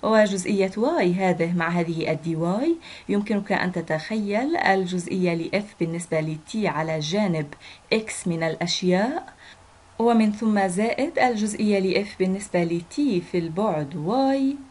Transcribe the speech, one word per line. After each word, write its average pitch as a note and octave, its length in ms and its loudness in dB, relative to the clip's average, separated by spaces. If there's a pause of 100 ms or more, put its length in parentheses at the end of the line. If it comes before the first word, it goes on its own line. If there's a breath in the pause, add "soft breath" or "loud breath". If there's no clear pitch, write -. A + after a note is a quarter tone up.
وجزئية G3+ 720 2
Y G#3+ 420 2
هذه F3 380 2
مع E3 120 0
هذه E3 440 0
ال D3+ 100 -4
دي E3 140 -2
واي، G#3 400 0 (320 loud breath)
يمكنك G3+ 440 0
أن F#3 200 -2
تتخيل G3+ 840 -2
الجزئية F3+ 800 0
ل E3 160 -4 (100)
F G#3 40 -6 (160)
بالنسبة E3 400 -2
ل D#3 160 -4 (160)
T - 40 -6
على D#3+ 420 -2
جانب D#3+ 560 -2 (400 loud breath)
X - 320 -4
من E3 160 -2
الأشياء، F3+ 920 0 (680 loud breath)
ومن A3+ 340 4
ثم G#3 360 2
زائد A3+ 500 0
الجزئية G#3+ 600 2
ل F#3+ 240 0
F G#3 40 -12 (100)
بالنسبة F#3 460 0
ل E3+ 160 0 (100)
T - 40 -20 (360)
في F3+ 80 0
البعد E3 560 -2
Y C4+ 640 2 (140)